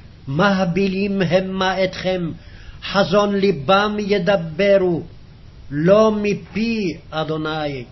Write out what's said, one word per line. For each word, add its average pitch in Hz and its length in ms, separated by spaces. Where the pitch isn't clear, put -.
מהבילים 190 920
המה 190 600
אתכם, 185 480
חזון 202 520
ליבם 196 640
ידברו, 190 1000
לא 196 400
מפי 208 840
אדוני. 156 800